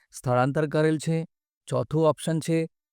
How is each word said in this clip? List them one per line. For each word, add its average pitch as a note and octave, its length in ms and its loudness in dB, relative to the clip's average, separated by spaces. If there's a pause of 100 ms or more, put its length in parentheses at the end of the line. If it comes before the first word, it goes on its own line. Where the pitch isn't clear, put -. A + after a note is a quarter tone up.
(120)
સ્થળાંતર C3+ 540 0
કરેલ D#3 320 2
છે, E3 280 -4 (400)
ચોથું D3+ 420 0
ઓપ્શન D#3+ 320 0
છે E3 260 0 (260)